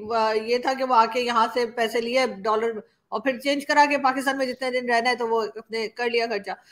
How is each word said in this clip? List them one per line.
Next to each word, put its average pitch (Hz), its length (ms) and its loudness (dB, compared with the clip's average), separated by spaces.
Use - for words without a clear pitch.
ये 220 260 0
था 269 160 0
कि 262 100 -2
वो 254 100 0
आके 226 260 4
यहाँ 233 340 2
से 247 120 0
पैसे 226 340 -2
लिए 247 260 0
dollar 220 560 -2
और 220 80 -4
फिर 262 180 -2
change 277 260 -2
करा 294 220 4
के 285 100 0
पाकिस्तान 269 400 0
में 269 100 -2
जितने 254 240 -6
दिन 247 180 -2
रहना 240 220 2
है, 247 60 0
तो 233 100 -4
वो 226 160 0
अपने 220 460 -6
कर 240 220 -4
लिया 233 160 0
खर्चा। 202 300 -6